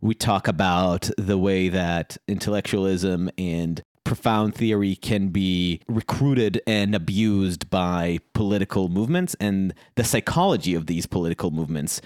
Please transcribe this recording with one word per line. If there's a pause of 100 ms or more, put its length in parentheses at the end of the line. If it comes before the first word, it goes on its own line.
We
talk
about
the
way
that (120)
intellectualism
and (220)
profound
theory
can
be
recruited
and
abused
by (140)
political
movements
and (220)
the
psychology
of
these
political
movements.